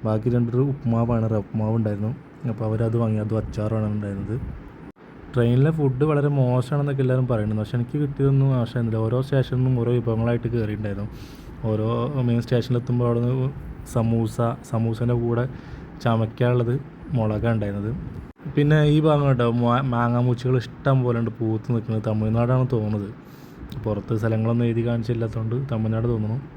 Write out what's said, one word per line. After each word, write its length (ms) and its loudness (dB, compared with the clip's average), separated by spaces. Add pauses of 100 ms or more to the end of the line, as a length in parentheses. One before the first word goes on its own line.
ബാക്കി 280 0
രണ്ടൊരു 380 2
ഉപ്പുമാവാണ്, 600 0
റവ 120 2
ഉപ്പുമാവ് 340 0
ഉണ്ടായിരുന്നു. 320 -2 (400)
അപ്പോൾ 180 -4
അവരത് 340 0
വാങ്ങി, 220 0
അതും 180 0
അച്ചാറുമാണ് 520 -2
ഉണ്ടായിരുന്നത്. 420 -4 (960)
ട്രെയിനിലെ 420 4
ഫുഡ് 340 2
വളരെ 280 2
മോശമാണെന്നൊക്കെ 680 0
എല്ലാവരും 280 2
പറയുന്നുണ്ട്, 320 0
പക്ഷേ 160 -4
എനിക്ക് 240 -4
കിട്ടിയതൊന്നും 500 2
മോശമായിരുന്നില്ല. 540 0
ഓരോ 180 2
സ്റ്റേഷനിൽ 340 0
നിന്നും 220 2
ഓരോ 180 2
വിഭവങ്ങളായിട്ട് 540 0
കയറിയിട്ടുണ്ടായിരുന്നു. 560 -4 (600)
ഓരോ 200 0 (380)
മെയിൻ 180 4
സ്റ്റേഷനിലെത്തുമ്പോൾ 640 0
അവിടെ 160 2
നിന്ന് 240 0 (440)
സമൂസ, 440 0 (320)
സമൂസേൻ്റെ 520 0
കൂടെ 220 0 (600)
ചമയ്ക്കാനുള്ളത് 680 2 (420)
മുളകാണ് 400 2
ഉണ്ടായിരുന്നത്. 340 -2 (680)
പിന്നെ 220 6 (180)
ഈ 100 6
ഭാഗം 240 4
കേട്ടോ, 180 4 (140)
മാ-, 200 4 (120)
മാങ്ങാമൂച്ചികൾ 680 2
ഇഷ്ടം 440 0
പോലെ 160 2
ഉണ്ട് 180 -2
പൂത്ത് 360 -2
നിൽക്കുന്നത്. 340 -2
തമിഴ്നാടാണ് 640 2
തോന്നുന്നത്, 360 -2 (760)
പുറത്ത് 360 -2
സ്ഥലങ്ങളൊന്നും 480 2
എഴുതി 200 0
കാണിച്ചില്ലാത്തതുകൊണ്ട് 680 -2 (160)
തമിഴ്നാട് 400 0
തോന്നുന്നു. 260 -2 (180)